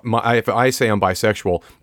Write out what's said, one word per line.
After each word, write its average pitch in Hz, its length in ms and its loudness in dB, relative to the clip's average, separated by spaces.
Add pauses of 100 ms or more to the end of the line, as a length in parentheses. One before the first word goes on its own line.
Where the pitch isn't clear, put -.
my, 117 320 0
if 113 120 -2
I 120 220 2
say 127 180 0
I'm 104 140 0
bisexual, 95 600 0 (180)